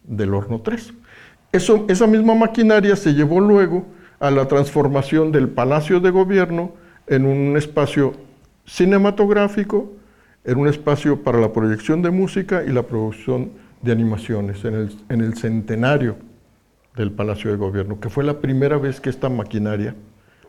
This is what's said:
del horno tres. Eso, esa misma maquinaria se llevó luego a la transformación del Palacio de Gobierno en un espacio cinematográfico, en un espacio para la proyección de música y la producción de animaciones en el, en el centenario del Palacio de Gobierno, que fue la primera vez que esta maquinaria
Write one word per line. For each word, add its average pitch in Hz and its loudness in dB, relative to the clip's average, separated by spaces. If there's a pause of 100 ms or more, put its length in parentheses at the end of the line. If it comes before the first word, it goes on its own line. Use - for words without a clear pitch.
del 101 -4
horno 107 -4
tres. 226 -8 (600)
Eso, 208 2
esa 196 2
misma 220 4
maquinaria 214 4
se 156 2
llevó 151 2
luego 190 4 (320)
a 143 0
la 135 2
transformación 143 2
del 139 2
Palacio 151 0
de 185 4
Gobierno 180 0 (340)
en 135 2
un 139 2
espacio 143 0 (760)
cinematográfico, 202 0 (520)
en 127 0
un 143 2
espacio 147 0
para 117 0
la 110 2
proyección 110 -2
de 175 0
música 185 -2
y 135 -4
la 123 0
producción 123 -6 (320)
de 120 0
animaciones 107 -2
en 113 -4
el, 107 -4 (180)
en 120 -2
el 110 -2
centenario 113 -2 (800)
del 104 -2
Palacio 104 -4
de 104 -2
Gobierno, 101 -6
que 123 -8
fue 143 -4
la 147 -2
primera 139 0
vez 135 -4
que 131 -4
esta 135 -4
maquinaria 107 -4 (540)